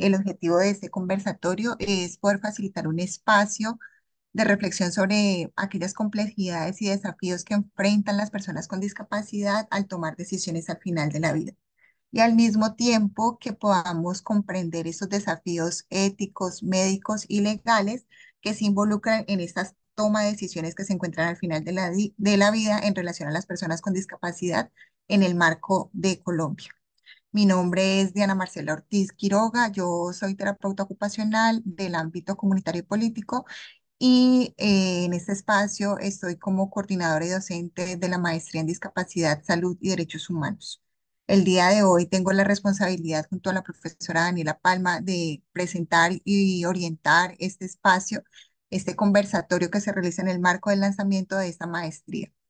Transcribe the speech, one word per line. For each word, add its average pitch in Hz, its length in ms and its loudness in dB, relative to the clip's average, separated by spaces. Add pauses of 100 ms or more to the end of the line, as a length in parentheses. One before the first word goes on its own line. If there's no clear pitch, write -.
el 196 140 6
objetivo 175 420 0
de 196 120 4
este 196 200 -6
conversatorio 196 880 -2
es 190 380 -2
poder 202 220 2
facilitar 196 480 -6
un 160 120 -2
espacio 214 800 0 (560)
de 214 100 2
reflexión 196 480 0
sobre 190 640 2
aquellas 196 380 -4
complejidades 202 880 -4
y 208 60 0
desafíos 180 560 -4
que 208 100 -4
enfrentan 202 640 0
las 208 120 -4
personas 196 380 -8
con 190 120 -6
discapacidad 208 920 -4
al 196 180 -2
tomar 165 280 -6
decisiones 175 540 -6
al 165 100 -6
final 160 320 0
de 151 80 -2
la 156 120 0
vida. - 220 -4 (580)
Y 226 80 -2
al 233 140 6
mismo 220 400 4
tiempo 226 640 2
que 226 140 -8
podamos 175 720 0
comprender 180 680 -2
esos 185 200 -8
desafíos 170 800 -4
éticos, 196 720 -2
médicos 190 640 0
y 208 120 0
legales 214 680 0 (340)
que 214 140 -4
se 214 100 -4
involucran 208 640 2
en 196 120 0
estas 175 360 -6 (180)
toma 214 280 2
de 208 100 2
decisiones 175 420 -6
que 190 100 -8
se 196 100 -4
encuentran 170 340 -2
al 170 80 -4
final 160 280 -4
de 170 80 -6
la 185 180 -2
di-, 202 260 -2
de 208 200 2
la 202 140 6
vida 214 300 0
en 202 140 0
relación 175 340 -6
a 151 40 -4
las 160 140 -4
personas 165 340 -4
con 196 140 -4
discapacidad 175 760 -4 (380)
en 196 140 4
el 180 140 4
marco 175 560 2
de 180 300 -2
Colombia. 165 460 -4 (640)
Mi 208 140 4
nombre 190 540 4
es 185 140 0
Diana 196 200 2
Marcela 170 400 -4
Ortiz 196 380 -2
Quiroga, 220 600 2
yo 175 400 -2
soy 196 240 -4
terapeuta 196 480 -4
ocupacional 220 800 0
del 180 300 -6
ámbito 165 420 -4
comunitario 196 440 0
y - 40 -12
político 220 600 -4 (520)
y, 254 600 6
eh, 190 460 2
en 175 100 0
este 175 180 -4
espacio 202 680 0
estoy 190 400 -6
como 190 320 0
coordinadora 175 560 -2
y 180 40 -4
docente 180 640 -6
de 180 120 -2
la 180 100 0
maestría 165 440 -2
en 160 60 -2
discapacidad, 170 760 -2
salud 180 360 0
y 190 100 -2
derechos 175 400 -4
humanos. - 520 -6 (480)
El 196 140 6
día 185 240 6
de 208 160 6
hoy 175 220 6
tengo 190 260 0
la 196 100 4
responsabilidad 185 880 0
junto 185 200 -4
a - 20 -2
la 190 100 -2
profesora 165 600 -4
Daniela 170 360 -2
Palma 185 420 2
de 175 520 -4
presentar 175 580 2 (140)
y 190 400 2
orientar 170 760 2
este 185 280 -6
espacio, 190 580 -2 (460)
este - 260 -4
conversatorio 202 720 2
que 208 100 0
se 202 120 -4
realiza 180 300 -4
en 190 60 0
el 180 120 -2
marco 180 300 2
del 196 100 2
lanzamiento 196 560 0
de 190 120 -2
esta 170 200 -10
maestría. 165 640 -8 (180)